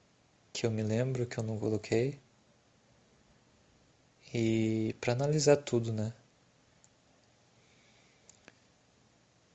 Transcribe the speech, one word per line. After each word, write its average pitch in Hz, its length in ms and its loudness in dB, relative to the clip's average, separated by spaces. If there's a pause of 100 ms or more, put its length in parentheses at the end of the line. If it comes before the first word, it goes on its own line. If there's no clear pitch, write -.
(520)
que - 140 -2
eu 113 40 -2
me 110 120 -2
lembro, 120 440 -2
que - 120 -8
eu 113 60 -4
não 110 140 -6
coloquei. 113 600 0 (2250)
E 110 680 0
pra 120 140 0
analisar 143 420 4
tudo, 117 360 0
né? 110 200 -2 (3500)